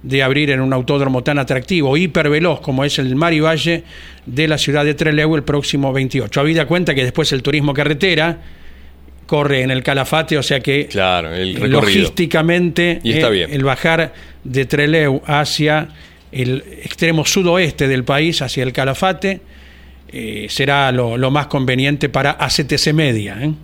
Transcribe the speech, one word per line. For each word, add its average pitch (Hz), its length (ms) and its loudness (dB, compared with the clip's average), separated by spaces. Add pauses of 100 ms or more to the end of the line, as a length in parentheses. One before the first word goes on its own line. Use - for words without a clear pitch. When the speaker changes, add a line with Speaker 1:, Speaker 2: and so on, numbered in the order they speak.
Speaker 1:
de 135 200 0
abrir 143 280 2
en 131 100 0
un 131 120 0
autódromo 131 520 0
tan 143 140 0
atractivo, 135 580 0
hiperveloz 160 640 2
como 135 240 -2
es 143 140 -2
el 131 180 0
Mari 165 240 2
Valle 165 420 0 (420)
de 135 220 -2
la 156 100 2
ciudad 147 280 0
de 151 100 2
Trelew 156 400 2
el 147 80 0
próximo 139 500 0
veintiocho. 131 460 -2
Habida 156 280 2
cuenta 170 280 0
que 135 80 2
después 147 300 0
el 131 100 -2
turismo 143 320 0
carretera 156 640 0 (880)
corre 143 360 2
en 131 100 0
el 127 100 -2
Calafate, 147 560 0
o 127 60 -2
sea 139 160 0
que 143 260 0
Speaker 2:
Claro, 90 480 0
el 92 200 -2
recorrido. 135 260 2
Speaker 1:
logísticamente, 165 1200 2
Speaker 2:
Y 113 100 0
está 147 160 2
Speaker 1:
eh, 110 40 4
Speaker 2:
bien. 92 200 0
Speaker 1:
el 135 120 0
bajar 160 480 0 (320)
de 131 220 -2
Trelew 147 600 2
hacia 151 600 0 (420)
el 127 320 -2 (220)
extremo 165 400 0
sudoeste 170 640 2
del 127 160 0
país, 151 380 0
hacia 127 200 -4
el 127 100 -4
Calafate, 185 680 -2 (680)
eh, 107 420 -10
será 139 420 2
lo, 120 240 0
lo 131 160 0
más 143 160 0
conveniente 135 600 0
para 139 240 0
A 143 180 -2
C - 120 0
T 139 160 -2
C 156 140 0
Media, 110 480 0
¿eh? 151 120 -2 (120)